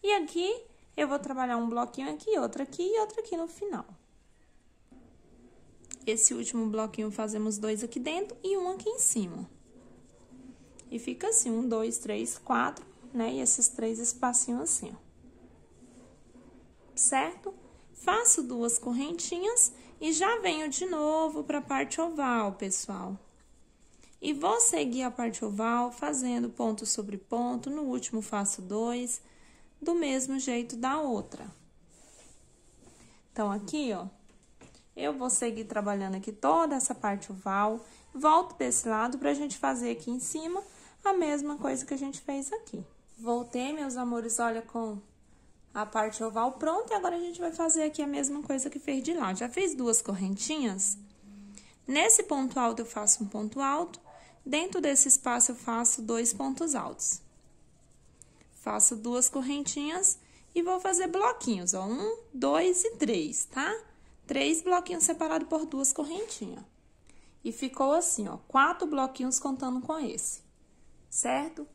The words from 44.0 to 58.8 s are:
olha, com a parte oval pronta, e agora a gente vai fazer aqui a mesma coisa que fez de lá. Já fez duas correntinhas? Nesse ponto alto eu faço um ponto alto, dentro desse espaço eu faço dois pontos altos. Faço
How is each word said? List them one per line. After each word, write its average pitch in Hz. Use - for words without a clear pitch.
olha, 226
com 226
a 208
parte 214
oval 226
pronta, 349
e 415
agora 359
a 349
gente 349
vai 339
fazer 330
aqui 302
a 285
mesma 285
coisa 269
que 277
fez 269
de 320
lá. 226
Já 233
fez 339
duas 240
correntinhas? 196
Nesse 370
ponto 269
alto 233
eu 226
faço 214
um 196
ponto 214
alto, 294
dentro 339
desse 277
espaço 247
eu 240
faço 233
dois 233
pontos 269
altos. -
Faço 214